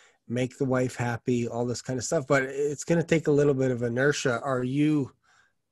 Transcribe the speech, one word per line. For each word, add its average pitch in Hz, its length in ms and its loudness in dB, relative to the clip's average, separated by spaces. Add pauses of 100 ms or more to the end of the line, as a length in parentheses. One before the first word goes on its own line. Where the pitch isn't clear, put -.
(280)
make 123 300 -4
the 143 80 -2
wife 127 300 0
happy, 120 520 -2
all 120 180 -4
this 120 160 -6
kind 131 180 -6
of 110 60 -8
stuff. 156 220 -2
But 139 160 4
it's 139 400 -4
gonna 170 200 2
take 156 240 0
a 156 40 4
little 147 220 6
bit 131 180 2
of 120 120 -2
inertia. 123 580 0
Are 131 220 -2
you 143 480 0 (600)